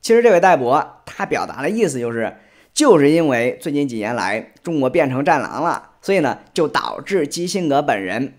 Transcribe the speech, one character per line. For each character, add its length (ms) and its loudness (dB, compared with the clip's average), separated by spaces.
其 120 2
实 80 6
这 80 6
位 80 6
戴 180 6
博 480 -2
他 220 -8
表 180 -2
达 160 -12
的 80 -4
意 180 0
思 120 -4
就 140 -6
是， 240 -6
就 240 6
是 140 6
因 160 2
为 340 0
最 120 -8
近 160 -2
几 80 -8
年 180 -4
来 380 -4
中 180 -4
国 80 0
变 220 0
成 140 -4
战 180 2
狼 220 -8
了， 260 -6
所 140 -2
以 60 2
呢 180 -2
就 140 0
导 320 -4
致 260 -2
基 180 -8
辛 240 -4
格 140 2
本 180 -2
人 380 -6